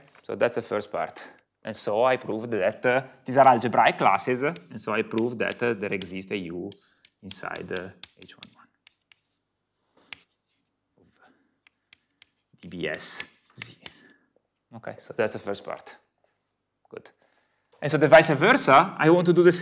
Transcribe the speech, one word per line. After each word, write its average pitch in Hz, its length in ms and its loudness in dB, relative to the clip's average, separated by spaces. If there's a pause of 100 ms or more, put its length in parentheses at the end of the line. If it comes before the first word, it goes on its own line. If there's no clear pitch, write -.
(240)
So 110 120 -8
that's 120 200 0
the 120 60 -4
first 104 300 -6
part. - 300 -8 (460)
And 110 80 -10
so 110 300 0
I 131 100 2
proved 117 360 -8
that, 101 340 -2
uh, 127 160 2 (240)
these 127 100 -6
are 135 100 8
algebraic 120 520 4
classes, 123 440 0
and 151 400 -8
so - 120 -6
I 110 80 -2
proved 113 380 -4
that, 95 220 -4
uh, 120 120 0
there 101 180 -6
exists 95 400 -8
a 107 60 -6
U 87 320 -10 (520)
inside, - 520 -12
uh, 92 160 -10 (320)
H - 160 -20
one - 140 -20 (100)
one - 80 -20 (3750)
of - 80 -20
D 87 80 -16
B 85 180 -8
S - 340 -8 (400)
Z. - 140 -14 (1040)
Okay, 110 200 -14
so - 200 -20
that's 107 160 -2
the 110 60 -10
first 101 260 -10
part. - 280 -14 (960)
Good. - 200 -20 (720)
And 143 100 -4
so 151 60 -2
the 151 100 4
vice 160 220 8
versa, 151 680 4
I 151 120 4
want 175 160 4
to 175 80 4
do 175 100 6
the 175 80 8 (100)